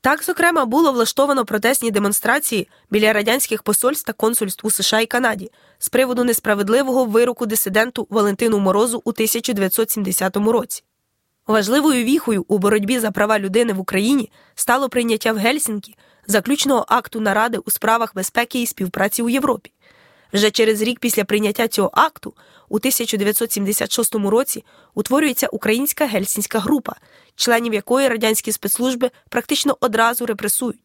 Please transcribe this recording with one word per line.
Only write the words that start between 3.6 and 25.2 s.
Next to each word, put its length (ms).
посольств 420
та 80
консульств 540
у 40
С 120
Ш 140
А 20
і 60
Канаді 460
з 100
приводу 340
несправедливого 840
вироку 400
дисиденту 640
Валентину 500
Морозу 460
у 60
тисяча 420
дев'ятсот 380
сімдесятому 600
році. 320
Важливою 560
віхою 440
у 100
боротьбі 420
за 120
права 280
людини 340
в 60
Україні 520
стало 340
прийняття 440
в 40
Гельсінкі 580
заключного 600
акту 320
наради 380
у 140
справах 440
безпеки 460
і 60
співпраці 540
у 80
Європі. 420
Вже 180
через 300
рік 180
після 240
прийняття 440
цього 260
акту, 400
у 100
тисяча 380
дев'ятсот 340
сімдесят 420
шостому 360
році, 360
утворюється 540